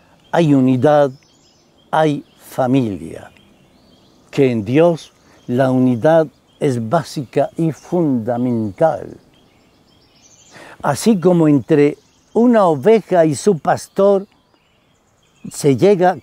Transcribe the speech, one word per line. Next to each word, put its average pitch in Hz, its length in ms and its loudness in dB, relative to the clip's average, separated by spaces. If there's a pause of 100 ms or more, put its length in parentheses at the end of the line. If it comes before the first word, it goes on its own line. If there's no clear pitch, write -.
(320)
hay 160 220 2
unidad, 135 580 2 (800)
hay 156 360 -2 (120)
familia. 110 960 -6 (1000)
Que 135 220 0
en 113 140 -4
Dios 156 480 0 (340)
la 131 240 0
unidad 127 560 2 (320)
es 120 300 -4
básica 143 640 -4
y 165 160 -4
fundamental. 123 1500 -4 (1600)
Así 202 360 -2
como 165 300 2
entre 147 500 2 (360)
una 226 320 2
oveja 170 600 2
y 156 100 0
su 202 220 0
pastor 196 680 -2 (1200)
se 139 280 0
llega 180 460 2